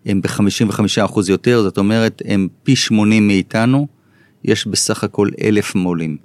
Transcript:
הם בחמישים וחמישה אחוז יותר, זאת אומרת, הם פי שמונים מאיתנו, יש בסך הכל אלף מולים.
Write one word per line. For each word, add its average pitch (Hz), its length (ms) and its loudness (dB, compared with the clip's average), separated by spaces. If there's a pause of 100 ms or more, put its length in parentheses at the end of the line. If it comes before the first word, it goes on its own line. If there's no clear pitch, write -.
הם 98 140 0
בחמישים 101 480 0
וחמישה 101 360 0
אחוז 95 240 -2
יותר, 113 340 2
זאת 98 160 -2
אומרת, 110 460 0
הם 98 240 0 (140)
פי 127 140 2
שמונים 107 500 2
מאיתנו, 113 600 0 (580)
יש 113 220 0
בסך 107 380 -4
הכל 101 240 0 (140)
אלף 104 320 0
מולים. 85 500 -2